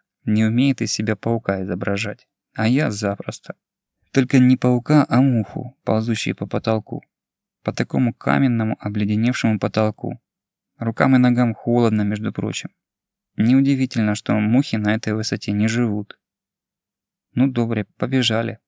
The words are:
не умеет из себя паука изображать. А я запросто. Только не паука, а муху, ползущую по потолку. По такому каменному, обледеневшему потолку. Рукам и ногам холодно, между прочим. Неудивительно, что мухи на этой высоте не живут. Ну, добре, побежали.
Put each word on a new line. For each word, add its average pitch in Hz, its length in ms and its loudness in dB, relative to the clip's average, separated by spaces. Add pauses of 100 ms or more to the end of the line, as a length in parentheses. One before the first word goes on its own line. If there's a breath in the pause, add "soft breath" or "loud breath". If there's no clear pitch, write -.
(260)
не 107 180 2
умеет 123 380 2
из 113 100 -4
себя 110 240 -2
паука 113 480 -4
изображать. 101 640 -6 (280)
А 110 120 0
я 131 240 2
запросто. 101 640 -6 (560)
Только 127 280 4
не 127 180 6
паука, 127 500 2
а 123 140 2
муху, 123 640 -2
ползущую 110 520 -2
по - 120 -8
потолку. 110 560 -4 (600)
По 101 100 -4
такому 120 400 -2
каменному, 120 680 0
обледеневшему 107 800 0
потолку. 107 600 -2 (580)
Рукам 131 380 0
и 127 40 4
ногам 123 340 2
холодно, 117 480 0
между 104 320 -4
прочим. - 360 -8 (680)
Неудивительно, 127 800 2
что - 240 -4
мухи 113 360 2
на 104 200 0
этой 110 180 -4
высоте 110 380 -4
не 104 160 2
живут. 110 520 -2 (1120)
Ну, 127 140 2
добре, 117 380 -2 (120)
побежали. 117 720 -2